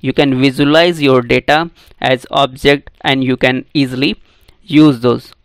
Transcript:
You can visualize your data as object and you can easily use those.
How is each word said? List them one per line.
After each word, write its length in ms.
You 120
can 280
visualize 600
your 220
data 480
as 300
object 600
and 200
you 140
can 360
easily 480
use 380
those. 320